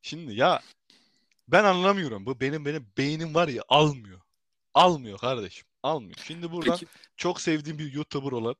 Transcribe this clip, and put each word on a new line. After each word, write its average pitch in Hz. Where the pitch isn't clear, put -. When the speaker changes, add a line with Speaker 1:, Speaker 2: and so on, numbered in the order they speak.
Speaker 1:
şimdi 156
ya 147
ben 190
anlamıyorum. 180
Bu 127
benim, 143
benim 143
beynim 151
var 165
ya, 117
almıyor. 123
Almıyor 143
kardeşim, 120
almıyor. 127
Şimdi 170
buradan 170
Speaker 2:
Peki. 175
Speaker 1:
çok -
sevdiğim 156
bir 151
YouTuber 139
olan 120